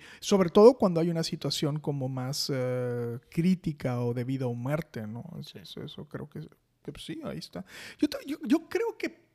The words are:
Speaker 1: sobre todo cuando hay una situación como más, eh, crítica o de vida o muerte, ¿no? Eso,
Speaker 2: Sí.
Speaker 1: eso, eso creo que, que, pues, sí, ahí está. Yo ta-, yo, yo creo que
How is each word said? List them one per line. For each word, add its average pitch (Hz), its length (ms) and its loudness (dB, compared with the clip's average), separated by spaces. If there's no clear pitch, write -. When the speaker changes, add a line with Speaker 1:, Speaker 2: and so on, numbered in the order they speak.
Speaker 1:
sobre 190 280 4
todo 220 280 10
cuando 175 240 2
hay 170 80 2
una 165 140 0
situación 151 560 -2
como 143 280 -2
más, 131 460 -4
eh, 123 640 -4
crítica 160 720 0
o 120 120 0
de 123 100 -2
vida 131 240 -4
o 120 60 -2
muerte, 120 540 -4
¿no? 113 160 -10
Eso, - 140 -14
Speaker 2:
Sí. - 60 -14
Speaker 1:
eso, - 240 -14
eso - 240 -14
creo 139 220 -10
que, 151 180 -12
que, - 100 -12
pues, - 120 -16
sí, - 200 -10
ahí 147 140 -8
está. - 260 -12
Yo 294 100 0
ta-, 554 180 -4
yo, 294 200 -8
yo 320 240 0
creo 453 280 -2
que - 380 -8